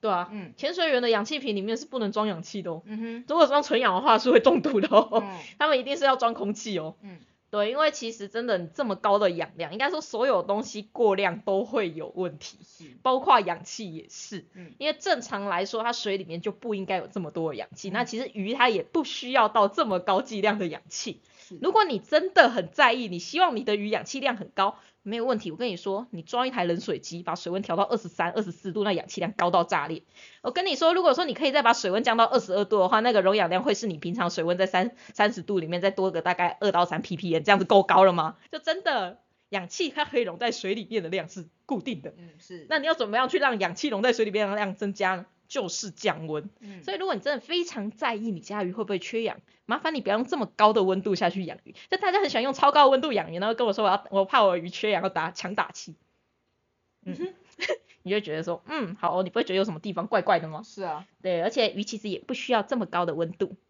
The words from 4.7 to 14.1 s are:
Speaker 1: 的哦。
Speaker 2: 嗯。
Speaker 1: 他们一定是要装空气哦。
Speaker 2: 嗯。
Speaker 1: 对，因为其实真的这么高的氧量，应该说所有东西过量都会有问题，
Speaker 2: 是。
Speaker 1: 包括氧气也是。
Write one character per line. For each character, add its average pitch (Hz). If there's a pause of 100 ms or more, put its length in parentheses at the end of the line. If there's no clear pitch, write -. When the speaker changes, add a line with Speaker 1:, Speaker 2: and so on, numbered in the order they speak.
Speaker 1:
的 311
哦。 214
Speaker 2:
嗯。 202 (200)
Speaker 1:
他 294
们 294
一 254
定 269
是 277
要 269
装 233
空 208
气 208
哦。 156
Speaker 2:
嗯。 190 (320)
Speaker 1:
对， 208
因 254
为 311
其 226
实 202
真 233
的 202
这 175
么 208
高 202
的 202
氧 170
量， 156
应 202
该 269
说 302
所 240
有 220
东 214
西 - (100)
过 208
量 190
都 196
会 214
有 151
问 175
题， -
Speaker 2:
是。 - (180)
Speaker 1:
包 262
括 269
氧 175
气 196
也 160
是。 -